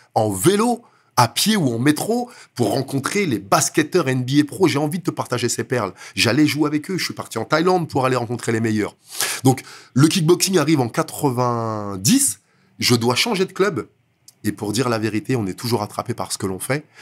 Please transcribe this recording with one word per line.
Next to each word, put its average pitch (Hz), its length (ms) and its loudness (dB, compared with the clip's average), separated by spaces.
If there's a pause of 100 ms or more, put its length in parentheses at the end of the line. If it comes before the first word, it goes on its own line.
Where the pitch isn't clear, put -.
(140)
en 107 180 2
vélo, 208 500 2 (340)
à 120 120 6
pied - 260 0
ou 147 180 2
en 113 60 -2
métro, 180 500 0 (280)
pour 110 160 0
rencontrer 135 520 -2
les 120 140 0
basketteurs 151 720 0
N 127 160 0
B 139 160 2
A 147 40 2
pro. 180 220 0
J'ai 139 140 0
envie 156 180 -2
de 160 60 -10
te 151 80 -2
partager 123 360 -4
ces - 140 -4
perles. 113 320 -4 (220)
J'allais 123 280 2
jouer 147 220 0
avec 147 240 -4
eux. 180 80 -4
Je - 60 -4
suis - 100 -8
parti - 240 -10
en 110 60 -4
Thaïlande 170 440 0
pour 135 160 0
aller 127 120 2
rencontrer 120 340 -4
les 113 80 0
meilleurs. 107 380 0 (480)
Donc, - 180 4 (300)
le 147 160 6
kickboxing 175 500 2
arrive 151 220 2
en 117 80 0
quatre-vingt-dix. 120 1500 0 (400)
Je 120 160 4
dois 117 180 0
changer 190 300 0
de 185 80 -4
club. 185 340 0 (560)
Et 107 80 -2
pour 104 220 -6
dire 123 160 0
la 113 100 0
vérité, 107 380 -2
on 107 100 -2
est 90 80 -4
toujours 113 300 -2
attrapé - 300 -6
par 95 180 -8
ce - 60 -6
que 101 80 -6
l'on 95 120 -6
fait. 151 260 -4 (180)